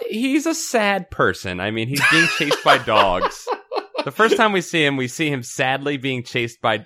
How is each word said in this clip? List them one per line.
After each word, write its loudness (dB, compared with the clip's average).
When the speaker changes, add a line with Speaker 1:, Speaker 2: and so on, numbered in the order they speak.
Speaker 1:
he's 0
a 0
sad 0
person. -2
I -2
mean, -2
he's -2
being 4
chased 0
by 6
dogs. 2
Speaker 2:
<laughs> -4
Speaker 1:
The -6
first 2
time 4
we 2
see 0
him, 0
we -2
see -2
him -4
sadly -2
being -4
chased -6
by 0